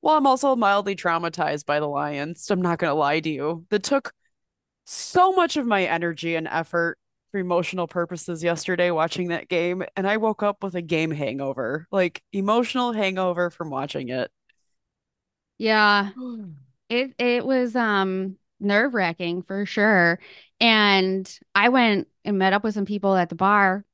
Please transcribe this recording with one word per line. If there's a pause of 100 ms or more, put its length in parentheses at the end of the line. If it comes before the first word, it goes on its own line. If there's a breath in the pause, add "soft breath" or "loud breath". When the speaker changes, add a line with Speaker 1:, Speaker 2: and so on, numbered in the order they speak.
Speaker 1:
Well,
I'm
also
mildly
traumatized
by
the
Lions.
I'm
not
gonna
lie
to
you.
That
took (720)
so
much
of
my
energy
and
effort (340)
for
emotional
purposes
yesterday
watching
that
game, (120)
and
I
woke
up
with
a
game
hangover,
like, (100)
emotional
hangover
from
watching
it. (1300)
Speaker 2:
Yeah.
Speaker 1:
<sighs> (400)
Speaker 2:
It,
it
was,
um, (240)
nerve-wracking
for
sure. (400 loud breath)
And (280)
I
went (160)
and
met
up
with
some
people
at
the
bar (100)